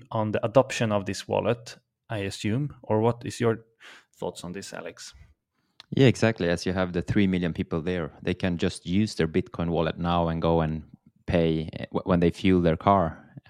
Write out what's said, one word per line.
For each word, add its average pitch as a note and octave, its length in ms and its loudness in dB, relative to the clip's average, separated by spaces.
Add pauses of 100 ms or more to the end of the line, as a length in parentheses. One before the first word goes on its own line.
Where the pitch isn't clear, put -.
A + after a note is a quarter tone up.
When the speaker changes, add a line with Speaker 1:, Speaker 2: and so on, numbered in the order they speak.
(100)
Speaker 1:
on A2 220 -2
the G#2 120 0
adoption A2+ 480 2
of G2+ 140 0
this - 220 -8
wallet, G#2 500 -2 (320)
I A2+ 80 -6
assume. G#2+ 640 -4
Or G#2+ 180 0
what A#2+ 240 0
is - 160 -10
your A2+ 200 0 (580)
thoughts - 260 -10
on F2+ 80 -10
this, G2 220 -12
Alex? - 400 -14 (760)
Speaker 2:
Yeah, C3+ 180 6
exactly. A2+ 400 2
As E2+ 180 0
you F#2 60 0
have F2+ 200 0
the F2 100 -2
three G2+ 260 2
million F2+ 240 0
people E2+ 280 -4
there, F2 300 -4 (120)
they F#2+ 120 -2
can F2+ 240 -2
just - 280 -2
use F#2+ 280 0
their E2 140 0
Bitcoin F2 400 -4
wallet E2 300 -2
now E2+ 300 0
and E2 140 -2
go E2 180 4
and D#2 220 -2 (440)
pay, D#2+ 520 2
uh, - 140 -8
w-, - 120 -4
when F2+ 160 4
they F2 100 6
fuel F#2 300 4
their D#2+ 160 4
car. F#2+ 480 2 (260)